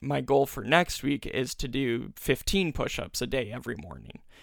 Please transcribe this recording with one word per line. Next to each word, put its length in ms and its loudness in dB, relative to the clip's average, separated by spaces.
my 220 -2
goal 240 4
for 180 -8
next 400 4
week 220 0
is 300 -2
to 120 -2
do 480 0
fifteen 560 2
push-ups 500 -4
a 60 -2
day 240 -2
every 240 -6
morning, 460 -14